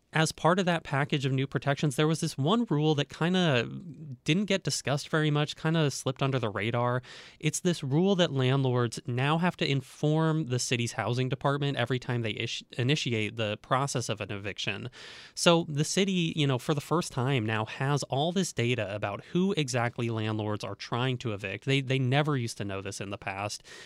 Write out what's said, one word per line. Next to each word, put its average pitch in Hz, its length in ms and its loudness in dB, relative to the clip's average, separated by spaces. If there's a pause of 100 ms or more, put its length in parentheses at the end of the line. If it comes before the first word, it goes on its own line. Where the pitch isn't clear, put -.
(120)
as 156 180 2
part 180 300 2
of 175 60 -2
that 170 180 0
package 143 420 0
of 131 60 0
new 135 140 0
protections, 139 500 0
there 156 100 4
was 160 140 0
this - 180 -2
one 214 300 2
rule 151 280 4
that 143 120 0
kinda 160 600 2 (560)
didn't 185 200 4
get 196 180 0
discussed - 460 -2
very 156 220 2
much, 147 260 0
kinda 160 340 2
slipped - 320 -4
under 135 160 2
the 117 100 0
radar. 120 540 0 (380)
It's 156 200 -2
this 175 220 0
rule 160 340 4
that 170 160 2
landlords 127 760 2
now 135 320 0
have 175 200 0
to 160 100 0
inform 156 800 0
the 123 140 -2
city's 120 320 0
housing 123 360 0
department 139 480 0
every 123 220 0
time 120 240 -2
they 107 120 -2
ish-, - 280 -6 (160)
initiate 117 580 0
the 107 260 -2
process 135 460 0
of 107 120 -6
an 104 100 -6
eviction. 104 600 -6 (440)
So 170 340 4
the 147 160 0
city, 185 520 0
you 147 100 2
know, 131 120 2
for 160 160 -2
the 143 60 -2
first 165 300 -2
time 127 340 0
now 110 220 0
has 139 380 0
all 147 260 0
this 180 220 0
data 113 420 0
about 107 380 -6
who 190 260 2
exactly 120 500 0
landlords 107 540 -2
are 101 140 -8
trying 123 420 -2
to 113 140 -4
evict. 101 340 -6
They, 139 140 4
they 131 180 0
never 139 380 2
used 117 220 -4
to 107 60 -6
know 98 160 -6
this 98 200 -8
in 101 100 -8
the 110 80 -8
past, 101 460 -6 (220)